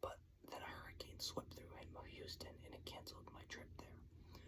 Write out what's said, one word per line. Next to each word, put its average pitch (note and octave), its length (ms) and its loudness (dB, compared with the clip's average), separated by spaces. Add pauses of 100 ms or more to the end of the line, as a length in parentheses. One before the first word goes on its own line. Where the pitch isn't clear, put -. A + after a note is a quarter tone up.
but - 160 4 (320)
then - 120 2
a - 80 2 (120)
hurricane - 360 0
swept - 360 6
through - 160 -2 (500)
Houston - 300 0 (140)
and - 100 -2
it - 100 -4
canceled - 400 0 (100)
my - 140 -2
trip - 200 0 (100)
there. - 100 -2 (600)